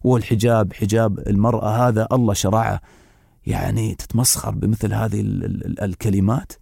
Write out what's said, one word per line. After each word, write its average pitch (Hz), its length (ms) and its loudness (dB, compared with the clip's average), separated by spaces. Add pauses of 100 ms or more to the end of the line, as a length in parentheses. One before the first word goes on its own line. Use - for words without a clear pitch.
والحجاب، 113 680 2
حجاب 107 460 0
المرأة 107 720 2
هذا 110 240 2
الله 120 220 2
شرعه. 104 460 0 (640)
يعني 104 480 -2
تتمسخر - 600 -2
بمثل 104 400 0
هذه 107 260 -2
ال-، 98 240 -2
ال-، 95 220 -6
ال-، - 180 -6
الكلمات؟ 98 760 0